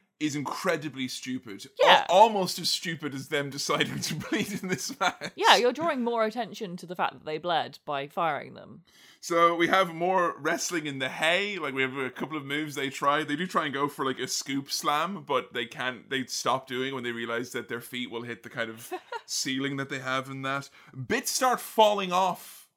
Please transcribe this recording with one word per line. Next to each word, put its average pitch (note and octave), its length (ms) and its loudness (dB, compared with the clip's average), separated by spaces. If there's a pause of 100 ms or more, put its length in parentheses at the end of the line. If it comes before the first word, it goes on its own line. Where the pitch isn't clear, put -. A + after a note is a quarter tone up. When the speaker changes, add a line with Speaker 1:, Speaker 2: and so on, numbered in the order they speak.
(180)
Speaker 1:
is D3+ 160 0
incredibly C#3+ 760 -2
stupid. A#2+ 580 -8 (180)
Al- - 60 8
Speaker 2:
Yeah. - 180 6
Speaker 1:
almost G3 500 6
as E3+ 120 -2
stupid D3+ 440 -4
as C3+ 140 -8
them C#3+ 220 0
deciding C#3+ 500 -2
to - 140 -4
<laughs> - 160 -8
bleed G3+ 320 -2
in F#3 60 -6
this F3+ 300 -4
match. F3 380 -2
Speaker 2:
Yeah, D#4+ 200 8
you're A#3+ 180 4
drawing D4 280 -2
more A#3 220 0
attention G#3+ 540 -6
to F3 80 -14
the F3 100 -10
fact F3 160 0
that C3 140 -18
they D#3 100 -4
bled D3+ 480 0
by C#3+ 240 -4
firing C#3+ 460 -2
them. G#2 300 -18 (360)
Speaker 1:
So E3+ 360 6
we E3+ 120 4
have F#3+ 240 4
more F3 460 2
wrestling D#3 480 -2
in C#3 140 -4
the C3 80 0
hay. F3+ 500 0
Like, C#3+ 160 -4
we C3+ 80 2
have C3 140 0
a C3 140 -2
couple C#3+ 280 -8
of C#3 80 -6
moves D3 300 -4
they C#3 120 -2
try. C#3+ 360 2
They C#3+ 120 -2
do F3+ 100 -2
try F3+ 180 0
and C#3 100 -2
go C#3+ 140 2
for, C#3+ 180 -4
like, C3 140 0
a B2+ 80 -2
scoop C3+ 420 -4
slam, D#3 560 0
but B2+ 260 0
they A#2+ 140 -4
can't, B2+ 420 -6
they C3 180 -2
stop C3 420 -2
doing C3 260 -4
when B2+ 100 -6
they A#2+ 80 -2
realize A#2 380 -4
that A#2+ 180 -6
their A#2 120 -6
feet B2 300 -8
will A#2 120 -6
hit A#2+ 220 -10
the A#2 60 -16
kind A2+ 200 -6
of A2+ 200 -16 (200)
Speaker 2:
<laughs> - 160 -10
Speaker 1:
ceiling C3+ 520 -2
that C#3 120 -4
they C#3 80 -6
have C3 320 -4
in C3+ 120 -8
that. C3+ 280 -6 (380)
Bits C4+ 240 0
start B3+ 280 2
falling G3+ 520 4
off - 640 0